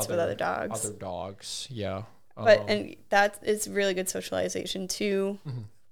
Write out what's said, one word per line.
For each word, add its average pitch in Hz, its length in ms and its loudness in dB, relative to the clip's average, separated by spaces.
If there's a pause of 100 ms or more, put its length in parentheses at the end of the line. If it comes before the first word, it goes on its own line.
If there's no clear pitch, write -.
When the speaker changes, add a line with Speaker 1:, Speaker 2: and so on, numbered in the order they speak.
Speaker 1:
other, - 100 -2
Speaker 2:
with 170 60 2
other 170 140 2
dogs. 113 500 -2
Speaker 1:
other 104 100 -4
dogs, 92 760 -8
yeah. 98 320 -4 (340)
Speaker 2:
But, 117 240 8
Speaker 1:
Um, 101 80 -6
Speaker 2:
and - 280 -2 (120)
that 208 340 4
is 214 240 0
really 196 280 2
good 185 140 -2
socialization 185 800 -2
too, 196 600 0
Speaker 1:
Mm-hmm. 123 160 -6 (300)